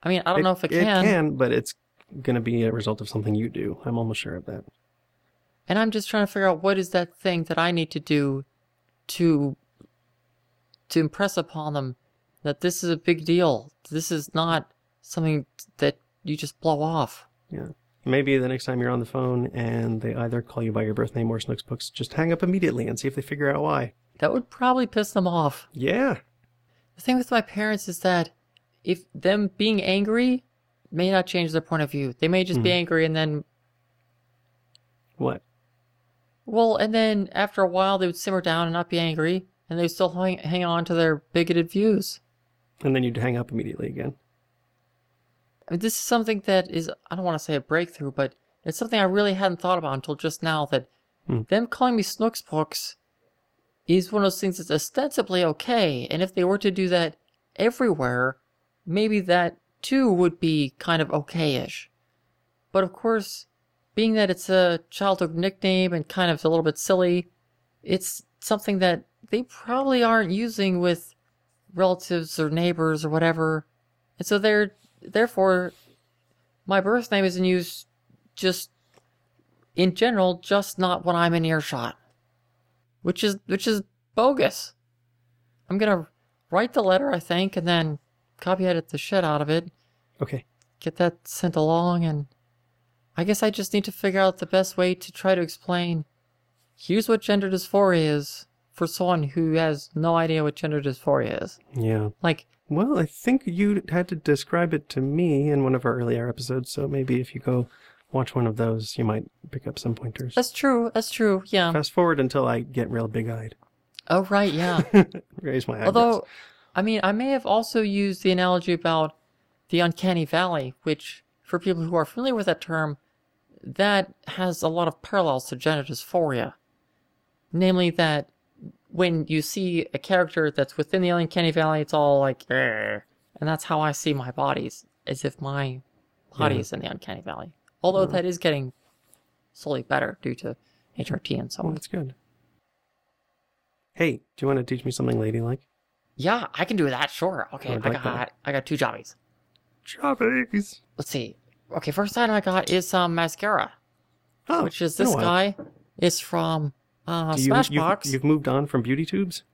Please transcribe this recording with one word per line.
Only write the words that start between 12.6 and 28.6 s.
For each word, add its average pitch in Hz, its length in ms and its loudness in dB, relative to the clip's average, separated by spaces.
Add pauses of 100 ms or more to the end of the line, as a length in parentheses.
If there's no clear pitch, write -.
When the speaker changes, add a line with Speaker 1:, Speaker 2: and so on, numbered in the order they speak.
Speaker 1:
this 180 220 -2
is 175 60 -2
a 160 80 0
big 165 280 0
deal. 156 460 2 (180)
This 160 220 -6
is 151 220 -6
not 160 380 -2 (300)
something 156 440 -2 (320)
that 143 220 0 (240)
you 151 120 -6
just 147 240 -12
blow 156 220 0
off. 156 460 -2 (220)
Speaker 2:
Yeah. - 180 -10 (360)
Maybe 135 340 2
the 127 120 0
next 127 160 -4
time 127 160 -2
you're 123 80 0
on 123 100 0
the 117 60 -4
phone 127 480 -2
and 117 480 -2
they 113 140 -4
either 117 260 -4
call - 220 -8
you 113 80 -2
by 110 120 -2
your 107 120 -2
birth 113 200 -2
name 117 140 0
or 117 100 -2
Snooks 117 240 -6
Books, - 280 -10
just - 220 -10
hang 165 200 0
up 165 100 -2
immediately 175 440 0
and 117 120 -4
see - 80 -4
if 135 80 -4
they 139 60 -6
figure 143 340 -2
out 147 60 -2
why. 143 320 -2 (260)
Speaker 1:
That - 140 2
would 247 160 -2
probably 254 380 0
piss 214 260 -2
them 185 140 2
off. 165 460 0
Speaker 2:
Yeah. 180 440 0 (800)
Speaker 1:
The - 60 -20
thing 254 160 2
with 247 140 -2
my 233 100 4
parents 214 460 -4
is 175 120 -8
that 180 320 2 (520)